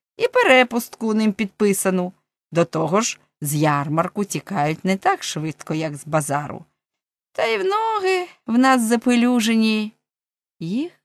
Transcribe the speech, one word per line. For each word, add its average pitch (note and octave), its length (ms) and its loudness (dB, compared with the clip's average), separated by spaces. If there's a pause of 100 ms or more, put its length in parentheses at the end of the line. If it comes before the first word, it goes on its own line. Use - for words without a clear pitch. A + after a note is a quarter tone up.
(180)
і A4+ 100 0
перепустку B3+ 840 2
ним G#3+ 200 2
підписану. F#3+ 800 0 (380)
До E3+ 140 2
того D#3+ 360 0
ж, - 180 -6 (220)
з D3 140 -4
ярмарку D3+ 720 0
тікають D#3 600 -4
не F#3+ 120 0
так F#4 260 -2
швидко, - 500 -8
як D#3 220 -6
з C3+ 100 -16
базару. C#3+ 600 -4 (680)
Та - 140 -2
й A3+ 120 0
в G4 80 -2
ноги G4 640 -2 (200)
в A3+ 100 0
нас C4 240 4
запелюжені. A3+ 1120 2 (680)
Їх A3+ 320 -6 (140)